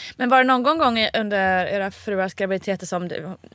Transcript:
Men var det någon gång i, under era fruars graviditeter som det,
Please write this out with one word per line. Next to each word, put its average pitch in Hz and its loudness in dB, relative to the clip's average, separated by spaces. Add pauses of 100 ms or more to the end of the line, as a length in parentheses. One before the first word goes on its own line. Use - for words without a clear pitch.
(180)
Men 247 0
var 262 6
det 254 6
någon 254 2
gång 254 2
i, 220 0
under 190 2
era 196 -2
fruars 190 -4
graviditeter 190 -4
som 175 -4
det, 175 -10 (200)